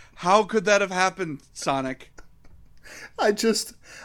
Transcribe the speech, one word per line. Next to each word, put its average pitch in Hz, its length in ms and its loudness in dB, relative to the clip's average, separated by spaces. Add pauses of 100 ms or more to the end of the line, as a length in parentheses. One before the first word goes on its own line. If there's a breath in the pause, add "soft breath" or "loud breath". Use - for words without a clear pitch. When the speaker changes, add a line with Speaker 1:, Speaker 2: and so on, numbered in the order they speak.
(160 soft breath)
Speaker 1:
how 190 260 4
could 208 240 -2
that 202 160 4
have 190 80 -2
happened, 185 500 -2 (140)
Sonic? 131 580 -6 (1040 loud breath)
Speaker 2:
I 214 140 2
just, 220 400 -2 (320 loud breath)